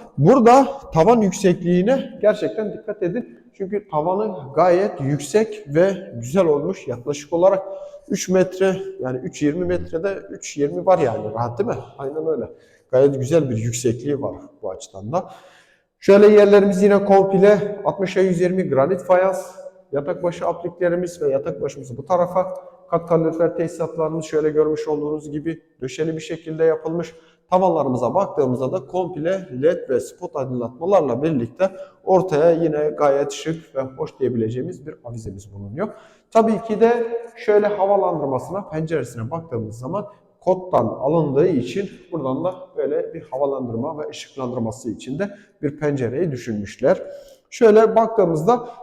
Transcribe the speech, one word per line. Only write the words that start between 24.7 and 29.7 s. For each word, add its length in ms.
olduğunuz 440
gibi 320
döşeli 340
bir 60
şekilde 420
yapılmış. 520
Tavanlarımıza 680
baktığımızda 560
da 140
komple 640
led 280